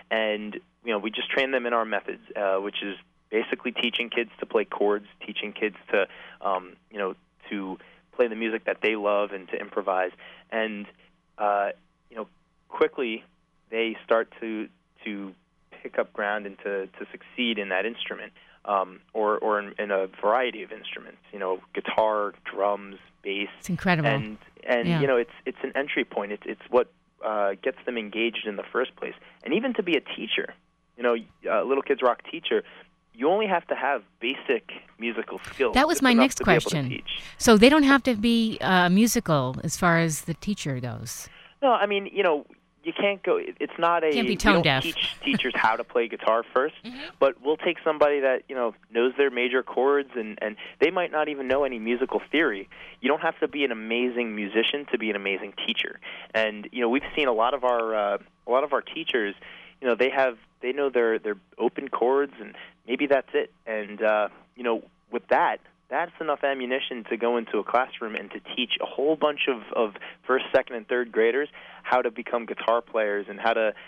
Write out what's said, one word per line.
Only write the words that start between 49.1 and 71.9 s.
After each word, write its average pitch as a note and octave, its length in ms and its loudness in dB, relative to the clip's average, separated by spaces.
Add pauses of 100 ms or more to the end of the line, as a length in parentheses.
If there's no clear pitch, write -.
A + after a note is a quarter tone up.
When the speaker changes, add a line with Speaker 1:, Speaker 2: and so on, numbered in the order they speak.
Speaker 1:
their C#3 120 4
major B2 320 0
chords C#3 540 2
and, G#2+ 240 -6
and G#2+ 160 -6 (240)
they D#3+ 100 6
might F3+ 200 -2
not D3+ 180 0
even C#3 200 -4
know C#3 160 2
any B2+ 140 -2
musical A#2 440 0 (100)
theory. A#2+ 360 0 (340)
You B2+ 60 0
don't D#3 120 2
have E3 200 -2
to D3+ 80 0
be C#3+ 160 -2
an B2 80 0
amazing A#2 640 -2
musician A2+ 580 -2
to B2+ 40 2
be G#2+ 140 -2
an G2+ 60 -2
amazing G2 360 -4 (140)
teacher. - 340 -6 (320)
And, G#2+ 400 -2
you B2 80 -6
know, A#2+ 80 4
we've C#3 140 2 (120)
seen D3 140 2
a A#2+ 40 4
lot A2+ 200 4
of C3 120 -2
our, A#2 300 2
uh, G2+ 240 0 (280)
a A#2+ 40 -6
lot C3 140 4
of C#3+ 80 -2
our B2 80 2
teachers, A2+ 540 -2 (480)
you C3 60 0
know, A#2 60 4
they B2 140 4
have, C3 300 2 (240)
they B2+ 100 -2
know C#3 160 0
their, A#2 300 4
their G#2 180 -4 (220)
open A#2+ 300 -2
chords C3+ 520 2
and G#2 140 -14 (320)
maybe C3 200 -2
that's C3+ 280 2
it. - 180 -2 (140)
And, G#2+ 360 -6
uh, G#2 260 2 (280)
you B2 60 -12
know, A#2 200 0 (280)
with A#2+ 180 -6
that, C3 300 2 (320)
that's E3 300 -4
enough D3 240 -2
ammunition C3 600 -2
to B2 120 -4
go A#2 220 2
into A2 200 -4
a G2 60 -2
classroom A#2 500 -2
and G2 160 -10
to G#2 100 -12 (140)
teach B2 240 -2
a G2 60 -4
whole D3 320 0
bunch D3 320 0
of, A#2 140 -2 (120)
of G#2+ 200 0 (320)
first, B2+ 180 2 (100)
second, B2+ 220 0
and G#2+ 100 -10
third B2 240 -2
graders A#2 380 2 (340)
how B2+ 200 4